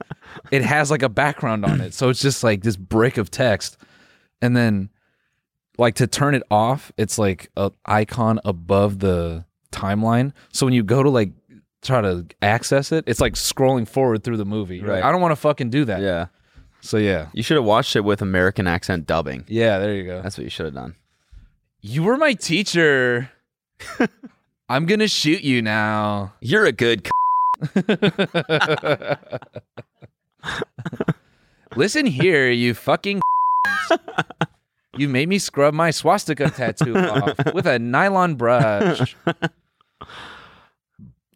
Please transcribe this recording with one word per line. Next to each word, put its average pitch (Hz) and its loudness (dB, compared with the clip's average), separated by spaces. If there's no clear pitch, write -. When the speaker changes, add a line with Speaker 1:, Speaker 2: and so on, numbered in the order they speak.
Speaker 1:
<laughs> - -20
Speaker 2:
it 135 2
has, 143 2
like, 143 0
a 127 2
background 113 -2
on - 0
it. 92 -8
So 131 0
it's 127 0
just, 139 0
like, 107 2
this 113 0
brick 110 2
of 107 -2
text. 113 -2
And 123 2
then, 104 2
like, 120 4
to 120 2
turn 143 0
it 123 0
off, 113 0
it's, 107 -2
like, 98 -2
a 98 -2
icon 110 0
above 98 0
the 85 -2
timeline. 113 0
So - 0
when 127 2
you 120 4
go 120 2
to, 139 4
like, 113 2
try 127 0
to 87 -2
access 117 0
it, 135 0
it's, 120 -2
like, 120 2
scrolling 131 0
forward 120 0
through 117 -4
the 107 -4
movie. 101 -6
You're 101 -10
like, 98 0
Speaker 1:
Right. 92 0
Speaker 2:
"I 151 2
don't 180 0
wanna 165 2
fucking 147 -2
do 139 2
that." 95 -2
Speaker 1:
Yeah. 87 -2
Speaker 2:
So, - -2
yeah. 92 0
Speaker 1:
You 110 -4
should 156 2
have 131 2
watched 113 2
it 113 2
with 101 2
American 92 2
accent 85 -2
dubbing. 71 -4
Speaker 2:
Yeah, 110 2
there 104 -2
you 98 -6
go. 90 -10
Speaker 1:
That's 92 -10
what 65 -10
you - -10
should - -8
have 71 -10
done. 65 -12
Speaker 2:
"You 120 -4
were 226 4
my 302 2
teacher. 139 0
<laughs> - -6
I'm - 0
gonna 214 2
shoot 165 0
you 127 2
now." 107 -2
Speaker 1:
You're 185 2
a 139 4
good 117 0
c-. 988 0
Speaker 2:
<laughs> 160 -2
Listen 208 2
here, 143 4
you 120 2
fucking 185 -2
<laughs> - -6
You 143 0
made 139 0
me 196 0
scrub 147 2
my 160 2
swastika 151 0
tattoo 120 -2
off 151 2
Speaker 1:
<laughs> 151 -2
Speaker 2:
with 160 -2
a 131 2
nylon 170 2
brush. 117 2
<laughs> - -8